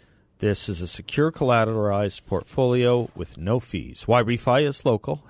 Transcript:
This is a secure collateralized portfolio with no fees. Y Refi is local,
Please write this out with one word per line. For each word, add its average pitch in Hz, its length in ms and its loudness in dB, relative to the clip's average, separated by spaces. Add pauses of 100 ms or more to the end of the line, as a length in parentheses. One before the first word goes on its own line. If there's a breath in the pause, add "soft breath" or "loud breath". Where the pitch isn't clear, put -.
(380 soft breath)
This 104 300 -2
is 90 120 -6
a 90 60 -6
secure 147 460 -2
collateralized 110 920 0
portfolio 123 920 0
with - 200 -10
no 101 220 -2
fees. - 480 -8
Y 120 160 4
Refi 120 420 2
is 143 220 -4
local, - 440 0